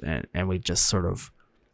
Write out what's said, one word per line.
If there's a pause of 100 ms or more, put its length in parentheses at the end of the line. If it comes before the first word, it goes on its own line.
and,
and
we
just
sort
of (400)